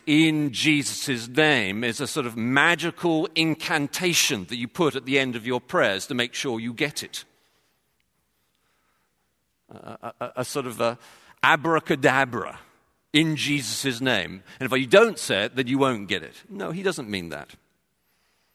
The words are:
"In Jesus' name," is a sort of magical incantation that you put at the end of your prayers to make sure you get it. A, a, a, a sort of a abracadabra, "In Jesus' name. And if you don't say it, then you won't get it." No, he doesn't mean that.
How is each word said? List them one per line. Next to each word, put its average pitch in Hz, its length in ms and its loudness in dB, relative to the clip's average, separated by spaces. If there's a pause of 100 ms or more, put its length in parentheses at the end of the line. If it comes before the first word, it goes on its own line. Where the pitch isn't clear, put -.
"In 151 460 4
Jesus' 127 720 0
name," 123 580 2
is 117 160 -2
a 139 60 -4
sort 135 200 -4
of 117 100 -8
magical 156 960 2
incantation 156 1120 0
that 107 100 -8
you 120 120 -4
put 156 260 0
at 127 100 -6
the 135 140 2
end 127 180 0
of 110 100 -8
your 123 140 0
prayers 110 480 2
to 139 60 -4
make 120 200 -2
sure 117 260 -4
you 117 140 -6
get 147 280 -4
it. - 220 -12 (2500)
A, - 320 -18
a, 117 180 -12
a, 120 160 -8
a 127 80 -4
sort 135 220 -6
of 113 140 -8
a 117 180 0 (440)
abracadabra, 135 1160 0 (520)
"In 156 220 2
Jesus' 123 680 -4
name. 98 440 -2 (160)
And 131 120 -4
if 131 60 2
you 135 80 0
don't 196 320 6
say 104 280 0
it, 123 100 -6
then 131 100 0
you 131 120 0
won't 123 300 2
get 92 140 -2
it." 71 140 -16 (120)
No, 190 220 -8
he 180 140 -6
doesn't 151 260 -4
mean 90 200 -6
that. 73 260 -14 (1000)